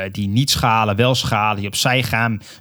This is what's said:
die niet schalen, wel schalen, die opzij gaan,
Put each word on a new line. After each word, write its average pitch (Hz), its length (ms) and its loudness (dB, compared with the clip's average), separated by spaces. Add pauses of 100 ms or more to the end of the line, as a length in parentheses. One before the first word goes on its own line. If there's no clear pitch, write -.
(120)
die 101 160 -6
niet 123 220 0
schalen, 110 460 2
wel 123 200 2
schalen, 107 440 0
die 101 80 -6
opzij 127 360 0
gaan, 113 380 -2 (200)